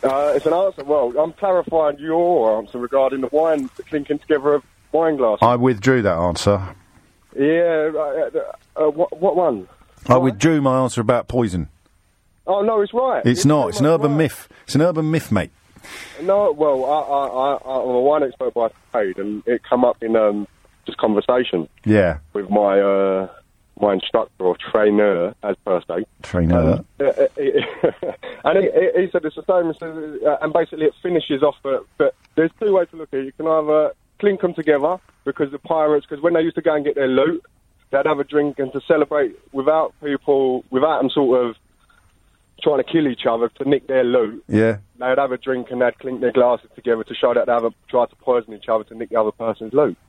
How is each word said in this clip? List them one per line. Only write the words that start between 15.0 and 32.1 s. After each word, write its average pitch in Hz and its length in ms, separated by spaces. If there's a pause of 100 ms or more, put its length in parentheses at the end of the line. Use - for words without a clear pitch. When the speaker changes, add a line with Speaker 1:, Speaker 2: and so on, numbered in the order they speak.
Speaker 2:
myth, 160 200
mate. 95 200 (720)
Speaker 1:
No, 196 300
well, 147 320
I, 147 140
I, 139 580
I, 131 260
I'm 123 80
a 123 100
wine 147 220
expert 123 320
by 117 160 (200)
trade, 98 280
and 104 280
it 120 180
come 127 200
up - 180
in, 113 140
um, 104 320 (380)
just - 120
conversation 107 680 (160)
Speaker 2:
Yeah. 95 340 (140)
Speaker 1:
with 101 160
my, 101 320
uh, 98 480 (520)
my 104 140
instructor, 98 500
or 90 120
trainer, 104 840
as 101 220
per 90 240
se. 85 160 (180)
Speaker 2:
Trainer. 87 360
Speaker 1:
Um, 80 280 (140)
uh, 139 40
uh, 139 220 (100)
<laughs> - 1080
and 160 140
he, 190 120
he, 180 320
he 185 80
said 170 140
it's 156 120
the 156 100
same, 175 320
so, 160 400 (100)
uh, 147 140
and 156 100
basically 156 340
it 143 160
finishes 156 400
off, 147 200
but, 135 220 (120)
but 139 180 (220)